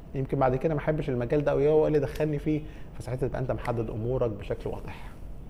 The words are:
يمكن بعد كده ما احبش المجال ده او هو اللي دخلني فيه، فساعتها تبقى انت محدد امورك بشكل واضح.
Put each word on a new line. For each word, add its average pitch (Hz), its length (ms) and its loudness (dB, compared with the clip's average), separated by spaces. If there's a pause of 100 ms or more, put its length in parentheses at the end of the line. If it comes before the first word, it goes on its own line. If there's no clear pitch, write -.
(140)
يمكن 135 240 0
بعد 131 180 4
كده 156 180 0
ما 147 60 0
احبش 151 300 0
المجال 131 340 2
ده 143 80 2
او 139 60 4
هو 151 280 6
اللي 151 120 4
دخلني 147 400 0
فيه، 151 220 0 (380)
فساعتها 127 300 -2
تبقى 131 120 -2
انت 131 120 0
محدد 117 380 -2
امورك 120 400 0
بشكل 113 400 -6
واضح. - 400 -8 (400)